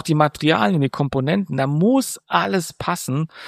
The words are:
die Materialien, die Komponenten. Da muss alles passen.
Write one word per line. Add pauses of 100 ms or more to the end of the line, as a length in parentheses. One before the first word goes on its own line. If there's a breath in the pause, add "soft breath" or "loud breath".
die
Materialien,
die
Komponenten.
Da
muss
alles
passen. (180 loud breath)